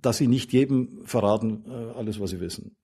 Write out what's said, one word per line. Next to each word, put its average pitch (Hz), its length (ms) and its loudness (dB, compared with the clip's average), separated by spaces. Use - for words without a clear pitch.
dass 120 160 2
sie 143 100 2
nicht 123 260 2
jedem 127 500 2
verraten, 107 640 0
äh, 117 300 -10
alles, 107 240 -6
was 95 80 -4
sie 92 100 -6
wissen. - 440 -10